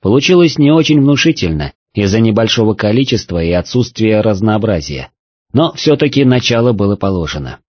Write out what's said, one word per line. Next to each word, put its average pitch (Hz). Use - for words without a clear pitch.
Получилось 147
не 147
очень 151
внушительно 131
из-за 104
небольшого 110
количества 107
и 85
отсутствия 110
разнообразия. 101
Но 165
всё-таки 143
начало 123
было 101
положено. 80